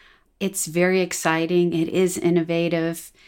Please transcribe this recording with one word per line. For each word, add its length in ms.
It's 260
very 340
exciting. 720
It 160
is 300
innovative. 920